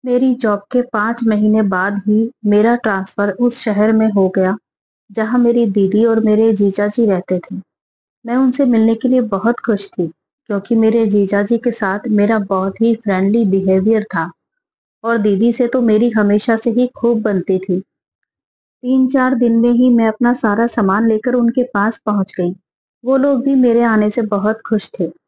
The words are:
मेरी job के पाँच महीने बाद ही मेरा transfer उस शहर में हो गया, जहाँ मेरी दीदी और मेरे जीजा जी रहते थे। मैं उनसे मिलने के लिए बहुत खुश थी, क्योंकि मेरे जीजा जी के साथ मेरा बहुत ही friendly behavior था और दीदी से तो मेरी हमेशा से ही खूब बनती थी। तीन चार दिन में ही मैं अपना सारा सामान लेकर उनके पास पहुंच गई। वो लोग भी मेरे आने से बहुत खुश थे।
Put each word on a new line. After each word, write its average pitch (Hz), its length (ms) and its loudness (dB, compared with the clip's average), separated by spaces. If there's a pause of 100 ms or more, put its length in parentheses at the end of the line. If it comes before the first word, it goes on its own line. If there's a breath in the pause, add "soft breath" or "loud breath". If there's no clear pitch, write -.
मेरी 247 260 2
job 208 260 -2 (100)
के 247 120 0
पाँच 226 400 -4
महीने 214 400 2
बाद 190 360 -2
ही 214 300 0 (160)
मेरा 208 320 2
transfer 202 540 -4
उस 240 260 -2
शहर 208 340 0
में 220 180 2
हो 196 200 2
गया, 190 260 0 (540)
जहाँ 220 300 -2
मेरी 233 280 2
दीदी 202 380 2
और 226 160 2
मेरे 214 320 2
जीजा 202 340 0
जी 226 180 0
रहते 185 360 -2
थे। - 140 -14 (720)
मैं 233 120 -4
उनसे 269 300 2
मिलने 226 280 2
के 240 120 -6
लिए 254 160 2
बहुत 214 360 -2
खुश 202 300 -4
थी, 170 180 -6 (420)
क्योंकि 202 260 -4
मेरे 220 320 2
जीजा 202 360 0
जी 233 140 -2
के 233 160 -2
साथ 202 360 -6
मेरा 208 320 2
बहुत 196 400 -4
ही 226 140 2
friendly 202 520 0
behavior 190 580 0
था 175 240 -6 (760)
और 233 160 -2
दीदी 208 340 2
से 240 140 0
तो 254 160 -2
मेरी 220 280 2
हमेशा 208 460 0
से 233 140 -2
ही 247 240 0
खूब 233 260 0
बनती 196 380 -2
थी। 185 200 -4
तीन - 1300 -6
चार 254 280 0
दिन 226 220 2
में 240 140 2
ही 247 200 4
मैं 226 160 4
अपना 240 280 0
सारा 226 340 0
सामान 214 400 0
लेकर 220 260 -2
उनके 240 280 0 (100)
पास 208 320 -2
पहुंच 202 320 -2
गई। 180 180 -4 (480)
वो 262 140 0
लोग 269 260 0
भी 277 140 0
मेरे 240 280 4
आने 214 240 2
से 208 180 -2
बहुत 208 400 -2
खुश - 220 -2 (100)
थे। 185 120 -2 (160)